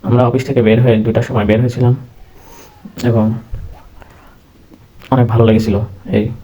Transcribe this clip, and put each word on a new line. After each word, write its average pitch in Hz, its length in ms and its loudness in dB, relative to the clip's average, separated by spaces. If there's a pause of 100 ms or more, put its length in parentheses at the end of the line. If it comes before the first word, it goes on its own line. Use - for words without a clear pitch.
আমরা 123 200 2
অফিস 123 200 -2
থেকে 135 180 0
বের 110 180 4
হয়ে 117 200 4
দুইটার 113 240 -2
সময় 104 220 -2
বের 110 120 2
হয়েছিলাম 123 300 0 (1160)
এবং 110 140 0 (1900)
অনেক 120 180 2
ভালো 117 160 4
লেগেছিল 104 280 2 (400)
এই 107 80 0 (200)